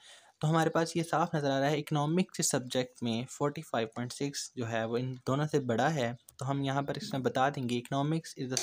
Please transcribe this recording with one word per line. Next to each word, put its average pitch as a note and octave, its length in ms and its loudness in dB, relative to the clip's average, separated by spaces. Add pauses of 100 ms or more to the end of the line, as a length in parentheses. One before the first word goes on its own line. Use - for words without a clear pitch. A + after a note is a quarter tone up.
(420)
तो D#3 60 2
हमारे D#3+ 220 4
पास E3 280 2
ये E3 60 2
साफ E3 320 0
नज़र C#3+ 160 2
आ C3+ 80 2
रहा C#3 100 4
है D3+ 100 2
इकोनॉमिक्स D#3 580 0
के D#3+ 60 -2
सब्जेक्ट B2+ 600 -2
में A#2 220 0
फ़ोर्टी C#3+ 360 -4
फ़ाइव A#2 260 -2
पॉइंट A#2+ 240 -6
सिक्स - 460 -6
जो A#2+ 80 -4
है A2+ 220 0
वो A#2+ 100 0
इन B2+ 300 -4
दोनों C#3+ 200 2
से D3+ 120 2
बड़ा B2 300 2
है। B2 280 0 (220)
तो B2+ 60 -6
हम C#3 180 0
यहाँ C#3 200 0
पर C#3+ 140 -4
इसमें C3+ 260 -4
बता C3 260 4
देंगे, B2 320 -2
"Economics D3 600 -2
is B2+ 80 -4
the C3 120 0